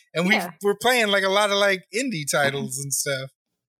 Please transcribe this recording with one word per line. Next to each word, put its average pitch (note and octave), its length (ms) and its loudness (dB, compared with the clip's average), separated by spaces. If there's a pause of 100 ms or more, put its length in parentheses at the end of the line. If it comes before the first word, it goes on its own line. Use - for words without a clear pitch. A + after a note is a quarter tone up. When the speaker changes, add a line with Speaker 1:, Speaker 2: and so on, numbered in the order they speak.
(160)
Speaker 1:
and F3 120 0
we G#3+ 80 2
Speaker 2:
Yeah. F3+ 160 -4 (120)
Speaker 1:
were G3+ 120 2
playing, A#3 340 2
like, G3 140 2
a F#3+ 60 2
lot G3+ 220 2
of, G3+ 60 0
like, G3 260 2 (100)
indie G#3 380 -4
titles C#3 480 -2
and C#3 120 -8
stuff. C3+ 380 -4 (500)